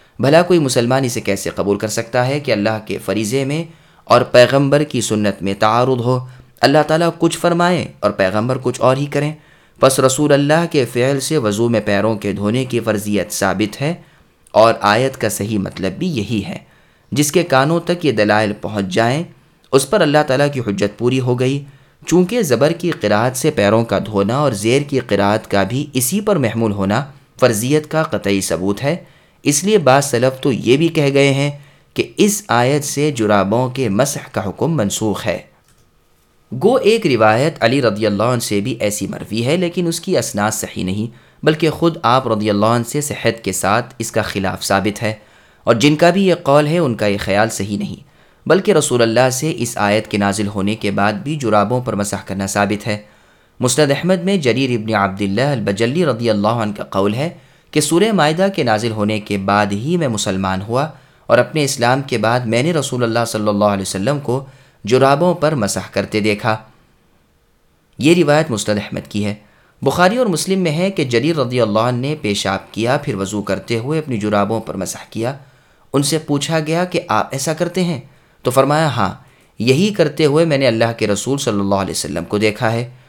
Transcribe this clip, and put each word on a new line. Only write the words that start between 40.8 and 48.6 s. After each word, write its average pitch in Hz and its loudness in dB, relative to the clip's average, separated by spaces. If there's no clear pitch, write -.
نہیں، 104 -4
بلکہ 160 2
خود 165 -2
آپ 123 2
رضی 107 0
اللہ 101 2
عنہ 120 2
سے 147 -4
صحت - -4
کے 92 -2
ساتھ 107 -2
اس - -8
کا 110 0
خلاف 95 -4
ثابت 98 0
ہے، 113 -4
اور 117 4
جن 147 4
کا 165 4
بھی 196 2
یہ 175 4
قول 147 4
ہے 160 0
ان 170 0
کا 104 -2
یہ 101 0
خیال 104 0
صحیح 101 -6
نہیں، 101 -10
بلکہ 190 4